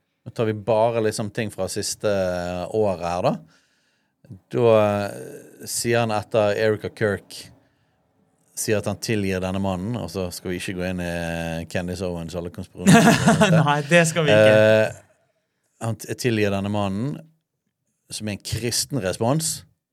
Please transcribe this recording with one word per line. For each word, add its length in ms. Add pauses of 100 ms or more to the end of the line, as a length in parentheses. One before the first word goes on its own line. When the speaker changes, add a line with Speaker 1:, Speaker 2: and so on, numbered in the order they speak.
(240)
Speaker 1:
nå 80
tar 160
vi 80
bare 480
liksom 320
ting 160
fra 160
siste, 400
eh, 640
året 320
her 240
da, 80 (1160)
da, 120 (140)
eh, 420 (440)
sier 400
han 80
etter 420
Erica 320
Kirk 460 (1200)
sier 200
at 100
han 120
tilgir 420
denne 180
mannen, 380
og 140
så 200
skal 200
vi 80
ikke 180
gå 80
inn 160
i 640
Candace 400
Owens 300
og 60
alle 100
konspirasjoner. 1120
Speaker 2:
<laughs> 20
Nei, 100 (120)
det 200
skal 200
vi 80
ikke. 240
Speaker 1:
Eh, 380 (840)
han 140
t-, 200
tilgir 360
denne 180
mannen, 480 (920)
som 160
er 80
en 80
kristen 580
respons. 600 (300)